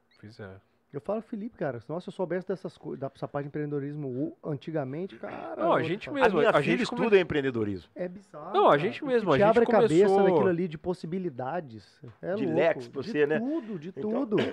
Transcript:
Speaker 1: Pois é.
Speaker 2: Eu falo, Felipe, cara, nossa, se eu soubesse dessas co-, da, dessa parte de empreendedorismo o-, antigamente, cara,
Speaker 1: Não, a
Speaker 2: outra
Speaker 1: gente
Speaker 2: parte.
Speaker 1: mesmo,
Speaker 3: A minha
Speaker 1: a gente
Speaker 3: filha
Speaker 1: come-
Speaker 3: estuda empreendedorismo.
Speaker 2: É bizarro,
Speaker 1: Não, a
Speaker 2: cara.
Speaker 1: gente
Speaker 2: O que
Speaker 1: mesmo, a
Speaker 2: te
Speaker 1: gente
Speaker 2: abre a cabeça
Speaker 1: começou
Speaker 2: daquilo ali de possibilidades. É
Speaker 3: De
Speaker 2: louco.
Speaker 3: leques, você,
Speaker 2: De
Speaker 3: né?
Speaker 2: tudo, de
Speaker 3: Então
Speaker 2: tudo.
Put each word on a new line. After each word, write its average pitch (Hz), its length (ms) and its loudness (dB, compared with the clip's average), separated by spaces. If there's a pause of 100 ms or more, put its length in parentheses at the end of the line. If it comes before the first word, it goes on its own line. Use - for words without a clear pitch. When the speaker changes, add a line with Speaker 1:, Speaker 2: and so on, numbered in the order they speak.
(180)
Speaker 1:
Pois 107 200 -20
é. 101 100 -14 (440)
Speaker 2:
Eu 143 80 -10
falo, 214 200 -6
Felipe, 220 360 -12
cara, 131 220 -6 (100)
nossa, 170 160 -8
se - 40 -12
eu - 40 -14
soubesse 180 340 -4
dessas 185 300 -8
co-, 147 180 -10
da, 135 140 -8
dessa - 180 -10
parte 143 160 -6
de 143 60 -10
empreendedorismo 147 580 -6
o-, 131 300 -6 (120)
antigamente, 151 680 -6
cara, - 400 -12
Speaker 1:
Não, 330 80 -2
a 339 60 4
Speaker 2:
outra - 120 2
Speaker 1:
gente 175 260 -6
Speaker 2:
parte. 277 140 -4
Speaker 1:
mesmo, 220 160 2
Speaker 3:
A - 20 4
minha 220 100 4
Speaker 1:
a 151 100 4
gente - 160 0
Speaker 3:
filha 240 100 -2
Speaker 1:
come- 240 140 -6
Speaker 3:
estuda 208 180 6
empreendedorismo. 120 720 -2
Speaker 2:
É 180 140 -8
bizarro, 180 460 -14
Speaker 1:
Não, 381 140 6
a - 20 8
Speaker 2:
cara. 147 100 8
Speaker 1:
gente 214 240 -4
Speaker 2:
O - 20 -8
que 262 80 0
Speaker 1:
mesmo, 220 180 2
a 139 40 6
Speaker 2:
te 131 60 4
Speaker 1:
gente 202 80 8
Speaker 2:
abre 226 140 6
a - 40 4
cabeça 202 380 6
Speaker 1:
começou 196 180 6
Speaker 2:
daquilo 180 240 4
ali 175 200 0
de 156 100 -10
possibilidades. 156 1200 -8 (200)
É 170 140 -6
Speaker 3:
De 214 100 -2
Speaker 2:
louco. 160 140 0
Speaker 3:
leques, 143 280 2
você, 139 240 -8
Speaker 2:
De 147 160 4
Speaker 3:
né? 156 120 0
Speaker 2:
tudo, 233 380 -6
de 156 120 -12
Speaker 3:
Então 214 200 -6 (160)
Speaker 2:
tudo. 208 120 0 (140)